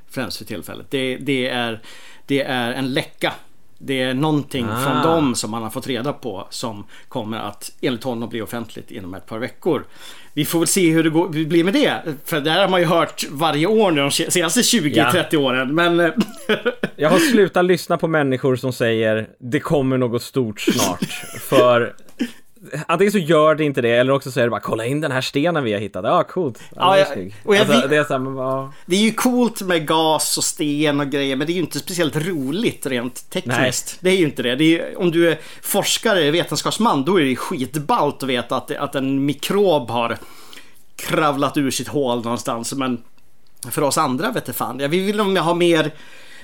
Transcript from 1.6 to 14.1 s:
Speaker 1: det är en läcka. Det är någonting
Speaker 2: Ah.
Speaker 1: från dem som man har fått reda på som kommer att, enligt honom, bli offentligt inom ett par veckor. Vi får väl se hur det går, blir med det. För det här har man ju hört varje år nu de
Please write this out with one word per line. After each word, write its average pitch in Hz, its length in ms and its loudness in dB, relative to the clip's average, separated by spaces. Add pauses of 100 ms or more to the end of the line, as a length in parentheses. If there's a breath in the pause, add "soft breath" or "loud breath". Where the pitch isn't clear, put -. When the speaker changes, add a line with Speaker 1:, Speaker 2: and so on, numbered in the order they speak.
Speaker 1:
det 139 180 0
är 123 280 -2
en 131 220 -4
läcka. 151 400 -4 (500)
Det 131 180 -2
är 131 120 -2
någonting 139 560 0
Speaker 2:
Ah. 120 140 -2
Speaker 1:
från 151 180 0 (120)
dem 143 220 2
som 110 160 -4
man 113 120 -4
har 107 60 -6
fått 127 180 -8
reda 131 260 -4
på 98 360 -10
som 101 360 -10 (220 loud breath)
kommer 110 320 -6
att, 104 320 -10 (100)
enligt 120 220 -2
honom, 117 260 -6
bli 117 120 -8
offentligt 113 500 -10
inom 92 220 -12
ett 95 120 -14
par 110 140 -10
veckor. 123 440 -4 (500 loud breath)
Vi 151 120 0
får 165 140 0
väl 165 80 2
se 175 240 4
hur 160 120 4
det 160 60 4
går, 165 200 2
blir 160 340 2
med 196 100 2
det. 170 280 2 (240)
För 156 160 -2
det 151 100 0
här 175 100 4
har 190 80 4
man 185 100 4
ju 170 60 4
hört 160 460 0
varje 151 360 0
år 220 240 4
nu 143 100 2
de 139 100 2